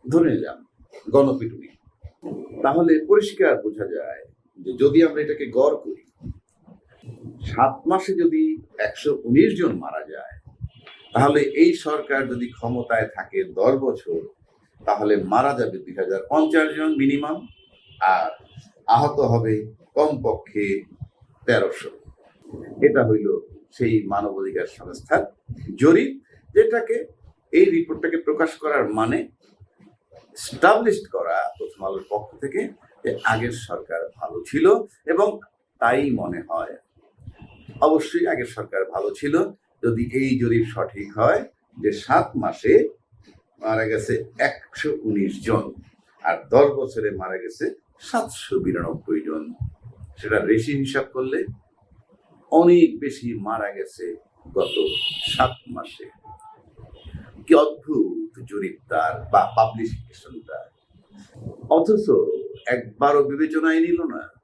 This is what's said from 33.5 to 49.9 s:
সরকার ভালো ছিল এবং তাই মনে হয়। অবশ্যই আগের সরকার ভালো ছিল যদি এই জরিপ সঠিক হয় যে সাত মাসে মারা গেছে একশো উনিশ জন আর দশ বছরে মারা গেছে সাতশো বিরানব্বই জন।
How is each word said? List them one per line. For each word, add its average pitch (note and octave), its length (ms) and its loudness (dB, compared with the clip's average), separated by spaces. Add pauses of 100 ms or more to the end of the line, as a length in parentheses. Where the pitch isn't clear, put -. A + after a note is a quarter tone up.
সরকার E2+ 500 -10 (160)
ভালো - 300 -10
ছিল E3+ 280 4 (320)
এবং F#3+ 320 0 (400)
তাই C3 320 2
মনে F2 380 -4
হয়। E2 280 -8 (1040)
অবশ্যই - 460 2
আগের A#2+ 180 -2
সরকার G#2 460 -6
ভালো G2 240 -4
ছিল D#3+ 300 0 (380)
যদি A#2 300 -2
এই C3 260 0
জরিপ A#2 360 2
সঠিক G2 440 -8
হয় C#3+ 260 2 (380)
যে G#2 100 2
সাত - 440 0
মাসে B2 520 2 (720)
মারা A2 280 0
গেছে A2 380 -2 (140)
একশো - 640 -4
উনিশ G2+ 420 -2
জন G#2+ 300 -2 (480)
আর E2 140 0 (140)
দশ C#3+ 200 8
বছরে A2+ 400 -4
মারা F#2+ 260 -8
গেছে F#2 380 -8 (240)
সাতশো - 600 -4
বিরানব্বই E2+ 600 -2
জন। D#2 340 -8 (640)